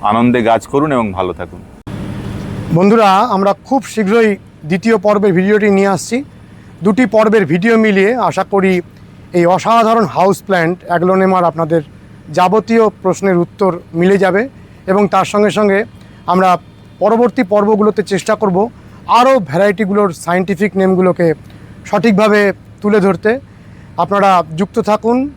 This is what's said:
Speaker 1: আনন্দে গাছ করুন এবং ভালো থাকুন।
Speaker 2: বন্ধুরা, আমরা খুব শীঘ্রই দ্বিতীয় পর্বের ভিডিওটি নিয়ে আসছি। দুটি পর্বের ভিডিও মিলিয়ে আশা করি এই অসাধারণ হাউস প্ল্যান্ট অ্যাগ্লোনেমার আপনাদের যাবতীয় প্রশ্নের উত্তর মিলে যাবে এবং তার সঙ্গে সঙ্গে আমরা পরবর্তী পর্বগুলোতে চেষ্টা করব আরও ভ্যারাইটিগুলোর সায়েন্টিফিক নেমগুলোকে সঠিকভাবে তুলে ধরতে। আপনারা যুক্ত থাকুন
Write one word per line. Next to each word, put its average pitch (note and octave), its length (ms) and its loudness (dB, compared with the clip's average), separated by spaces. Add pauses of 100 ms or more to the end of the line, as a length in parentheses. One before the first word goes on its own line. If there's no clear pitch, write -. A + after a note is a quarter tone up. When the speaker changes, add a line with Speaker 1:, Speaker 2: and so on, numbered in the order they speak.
Speaker 1:
আনন্দে A#2 400 2
গাছ A2+ 260 0
করুন D3 240 -2
এবং A2+ 200 -2
ভালো F#2 220 -4
থাকুন। E2+ 260 -12 (1160)
Speaker 2:
বন্ধুরা, G3 420 4
আমরা G3+ 360 0 (120)
খুব C4+ 180 -2
শীঘ্রই G#3+ 520 0 (300)
দ্বিতীয় G3 320 0
পর্বের G3+ 360 0
ভিডিওটি G3+ 360 2
নিয়ে G3 180 2
আসছি। A3+ 360 -4 (600)
দুটি G#3+ 220 2
পর্বের G#3+ 400 2
ভিডিও F#3 320 0
মিলিয়ে G#3 380 2
আশা F#3+ 280 -2
করি F#3+ 380 0 (520)
এই F3 120 2
অসাধারণ A3 600 2
হাউস E3+ 380 0
প্ল্যান্ট F3 340 -2 (100)
অ্যাগ্লোনেমার F#3 560 0
আপনাদের E3 380 0 (500)
যাবতীয় G#3+ 580 2
প্রশ্নের F#3 480 -2
উত্তর F3 420 -2 (140)
মিলে F3+ 240 2
যাবে F#3+ 320 0 (380)
এবং G3 200 2
তার F#3+ 180 0
সঙ্গে G#3 260 0
সঙ্গে G#3 340 0 (420)
আমরা F3+ 300 2 (420)
পরবর্তী A3+ 440 0
পর্বগুলোতে G#3 600 0
চেষ্টা G3 320 -2
করব G#3 340 -2 (380)
আরও B3 320 4
ভ্যারাইটিগুলোর G3 760 -2
সায়েন্টিফিক F#3 640 -2
নেমগুলোকে F3+ 560 0 (520)
সঠিকভাবে G#3 680 2 (280)
তুলে G#3 180 0
ধরতে। G3 400 0 (580)
আপনারা F#3+ 460 2 (120)
যুক্ত G3 240 -4
থাকুন A3+ 580 -2